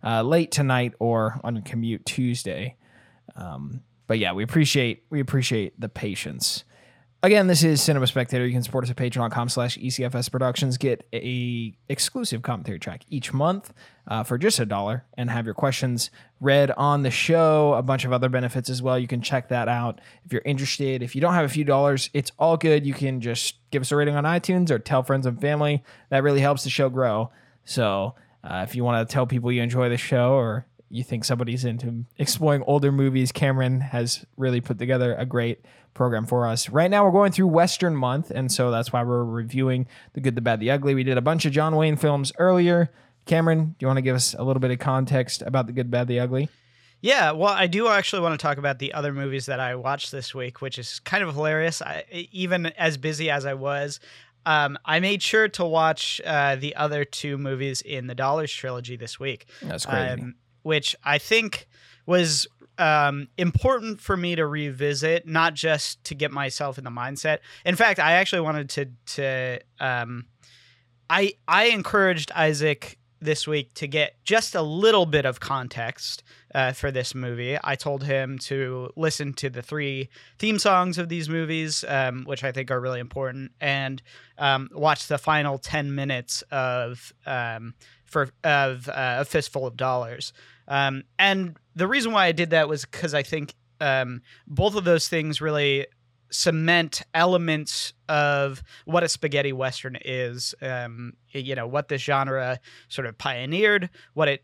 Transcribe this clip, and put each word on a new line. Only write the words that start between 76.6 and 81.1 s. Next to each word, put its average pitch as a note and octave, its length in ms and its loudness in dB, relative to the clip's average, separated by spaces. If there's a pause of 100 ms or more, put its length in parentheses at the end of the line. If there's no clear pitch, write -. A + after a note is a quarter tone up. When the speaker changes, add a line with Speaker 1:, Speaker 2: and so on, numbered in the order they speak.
Speaker 2:
for C#3 180 -4
this B2+ 240 -4
movie. B2 500 -6
I C#3 120 -2
told C#3 300 -6
him C3+ 340 -2
to B2+ 560 -6
listen D3+ 380 -2
to C#3 160 -6
the B2 120 -10
three C#3 480 -6 (300)
theme G#3+ 180 0
songs F3+ 400 2
of E3+ 120 -4
these E3 200 -6